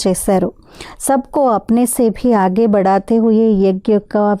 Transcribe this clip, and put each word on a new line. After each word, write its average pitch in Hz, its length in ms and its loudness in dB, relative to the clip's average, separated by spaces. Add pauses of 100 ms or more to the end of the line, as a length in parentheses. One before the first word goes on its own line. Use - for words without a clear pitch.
చేశారు. 185 460 -2 (460)
"సబ్కో 269 480 -2
అప్నే 226 380 0
సే 233 240 0
భీ 240 220 -2
ఆగే 196 340 2
బడాతే 196 520 0
హుయే 226 320 2
యజ్ఞ 196 480 0
కా 208 440 -2